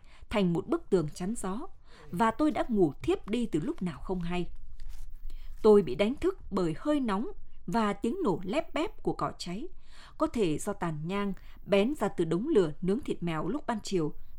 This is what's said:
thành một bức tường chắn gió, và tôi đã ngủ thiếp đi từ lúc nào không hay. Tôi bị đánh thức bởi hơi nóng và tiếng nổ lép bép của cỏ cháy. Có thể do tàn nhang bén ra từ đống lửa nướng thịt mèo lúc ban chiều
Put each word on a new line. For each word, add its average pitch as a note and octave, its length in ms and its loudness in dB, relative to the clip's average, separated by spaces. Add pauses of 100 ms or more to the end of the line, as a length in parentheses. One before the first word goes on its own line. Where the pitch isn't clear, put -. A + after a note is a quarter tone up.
(300)
thành F#3 240 4
một - 140 -2
bức E4 220 0
tường E3 240 4
chắn F#3+ 240 -4
gió, G#3 300 -4 (440)
và A3 200 4
tôi D4+ 200 2
đã G#3+ 160 -2
ngủ F#3+ 340 4
thiếp - 260 0
đi A#3+ 180 0
từ D#3 140 0
lúc C#4+ 220 -4
nào E3 180 -4
không F#3 200 -4
hay. F3 280 0 (1120)
Tôi G#3 200 10
bị C3 140 -2
đánh G#3+ 200 2
thức F#4 220 0 (140)
bởi F3+ 260 0
hơi D4+ 220 0
nóng A3+ 280 0 (400)
và G3+ 260 2
tiếng A#3 300 -2
nổ G3+ 200 2
lép A#3 300 -2
bép - 300 -2
của E3 100 0
cỏ - 240 -2
cháy. F#3+ 300 -6 (500)
Có D#4 100 2
thể F3+ 300 2
do G#3 160 -4
tàn D#3+ 340 -4
nhang G3+ 260 -2 (320)
bén G#3 300 4
ra G3+ 120 0
từ F#3 180 0
đống F3 220 0
lửa G3 240 4 (100)
nướng G3 200 2
thịt - 220 -4
mèo E3 240 -2
lúc C#4 200 -4
ban A3+ 160 -2
chiều E3+ 300 0 (260)